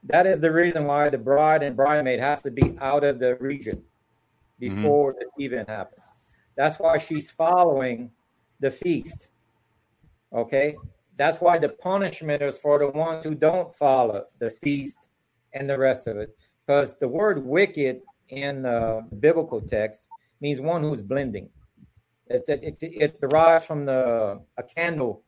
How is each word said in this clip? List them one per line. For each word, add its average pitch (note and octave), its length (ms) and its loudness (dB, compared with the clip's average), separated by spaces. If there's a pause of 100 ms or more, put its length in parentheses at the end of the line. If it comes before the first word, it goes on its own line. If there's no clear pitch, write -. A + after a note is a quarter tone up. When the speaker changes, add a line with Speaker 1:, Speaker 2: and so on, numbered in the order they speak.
Speaker 1:
That F3+ 220 4
is F#3+ 140 0
the D#3+ 120 2
reason E3 320 2
why D3 260 2
the C3+ 80 -2
bride C#3+ 440 4
and C3+ 140 -4
bridesmaid C3+ 440 2
has C#3+ 220 -2
to C#3 80 -6
be B2 300 0
out C#3 240 0
of C3+ 140 0
the B2 180 0
region C3 460 -8 (800)
Speaker 2:
Mm-hmm. G2+ 220 -6
Speaker 1:
before C#3+ 360 2
the - 260 -10
event A#2 240 -8
happens. - 440 -12 (420)
That's D3 240 0
why D#3+ 200 2
she's D3+ 340 -6
following C3+ 800 2 (480)
the C3+ 100 0
feast. - 560 -6 (1040)
Okay? C#3 440 -2 (400)
That's D#3+ 240 0
why F3 180 6
the D3 120 0
punishment D#3 720 -4
is C#3 160 -4
for D3 200 2
the C#3+ 100 2
ones D#3+ 360 -4
who D#3 100 -4
don't E3+ 400 2
follow B2 520 2 (120)
the A#2 120 -4
feast - 580 -6 (440)
and C#3 160 -8
the C#3 80 -2
rest C3 300 0
of G#2+ 100 -6
it. G#2+ 200 -12 (280)
'Cause C#3 320 0
the C3 120 -2
word E3 360 0
wicked C#3 580 0 (260)
in, C#3 360 -6
uh, A2+ 460 -2
the G#2 60 -14
biblical D3+ 440 2
text A2 480 -4 (320)
means C#3+ 200 -4
one D#3+ 220 -2
who's C#3+ 200 -4
blending. G#2+ 480 -6 (800)
It, - 200 -2
it, C#3+ 140 -2
it, D#3 180 -10
it D#3 400 -2
derives D#3+ 460 6
from D3 180 -6
the, A#2 560 0 (160)
a B2 60 -10
candle D3+ 640 -4